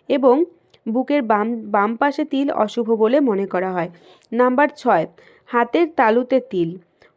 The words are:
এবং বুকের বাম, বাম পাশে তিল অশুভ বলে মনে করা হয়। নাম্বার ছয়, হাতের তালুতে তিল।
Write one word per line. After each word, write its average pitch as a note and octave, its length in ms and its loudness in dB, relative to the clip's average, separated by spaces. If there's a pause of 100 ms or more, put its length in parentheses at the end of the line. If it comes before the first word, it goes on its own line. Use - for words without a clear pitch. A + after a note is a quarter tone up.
এবং C4 260 4 (540)
বুকের C4 320 0
বাম, G#3+ 260 0 (180)
বাম G#3 300 0
পাশে C#4+ 300 0
তিল C#4 260 -2
অশুভ G#3+ 400 -2
বলে A3+ 280 2
মনে G3+ 260 0
করা F#3 260 -4
হয়। F3 180 -4 (440)
নাম্বার B3+ 420 2
ছয়, F#3 300 2 (400)
হাতের A#3+ 500 0
তালুতে B3 440 2
তিল। F3+ 300 -4 (480)